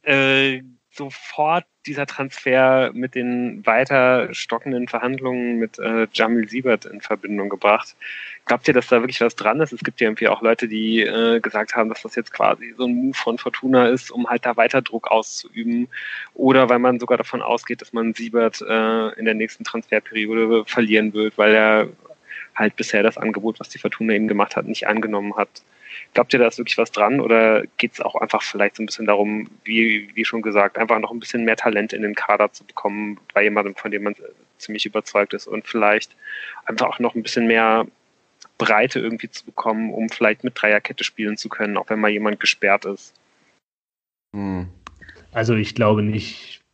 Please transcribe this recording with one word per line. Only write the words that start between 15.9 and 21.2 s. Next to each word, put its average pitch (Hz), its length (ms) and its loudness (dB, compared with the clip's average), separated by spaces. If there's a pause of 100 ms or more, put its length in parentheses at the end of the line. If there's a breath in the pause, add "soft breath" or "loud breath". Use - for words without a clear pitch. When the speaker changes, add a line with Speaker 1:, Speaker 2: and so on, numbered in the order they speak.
Speaker 1:
Oder 131 340 4
weil 120 120 4
man 123 180 4
sogar 120 180 0
davon 120 260 -6
ausgeht, 117 380 -4
dass - 120 -18
man 113 200 -2
Siebert, 117 480 -2
äh, 113 480 0 (100)
in 110 60 -6
der 110 100 2
nächsten 110 280 -6
Transferperiode 113 1040 0
verlieren 107 480 2
wird, 107 240 -2